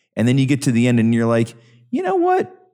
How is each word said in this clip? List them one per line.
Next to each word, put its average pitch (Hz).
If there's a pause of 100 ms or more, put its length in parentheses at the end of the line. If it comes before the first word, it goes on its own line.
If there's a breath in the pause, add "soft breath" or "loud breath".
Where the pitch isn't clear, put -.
(140 soft breath)
And 113
then 131
you 135
get 135
to 139
the 117
end 120
and 113
you're 117
like, 117 (360 soft breath)
"You 294
know 381
what? 370 (220)